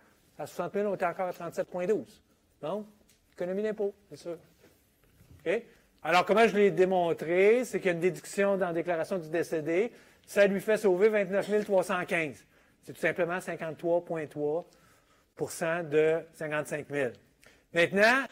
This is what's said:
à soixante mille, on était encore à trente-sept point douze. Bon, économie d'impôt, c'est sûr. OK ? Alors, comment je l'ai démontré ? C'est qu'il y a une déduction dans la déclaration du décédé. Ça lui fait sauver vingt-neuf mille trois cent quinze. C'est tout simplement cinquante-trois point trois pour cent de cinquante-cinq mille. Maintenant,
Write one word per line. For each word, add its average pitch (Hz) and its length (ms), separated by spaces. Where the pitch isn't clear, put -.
à 151 100
soixante 170 280
mille, 202 120
on 196 100
était 180 100
encore 180 220
à 175 40
trente-sept 170 360
point 180 180
douze. - 360
Bon, 196 240
économie 185 300
d'impôt, 214 320
c'est 147 60
sûr. 170 220
OK ? 208 160
Alors, 175 240
comment 214 220
je 196 100
l'ai 202 140
démontré ? 180 960
C'est 196 160
qu'il 185 80
y - 20
a - 40
une 165 60
déduction 190 560
dans 185 120
la 170 40
déclaration 165 460
du 160 120
décédé. 165 640
Ça 202 220
lui 196 140
fait 214 160
sauver 202 320
vingt-neuf 196 400
mille 208 160
trois 196 180
cent 180 220
quinze. 160 420
C'est 147 80
tout - 80
simplement 170 400
cinquante-trois 170 640
point 165 220
trois 147 380
pour 147 160
cent 170 320
de 156 380
cinquante-cinq 151 560
mille. 135 240
Maintenant, 202 580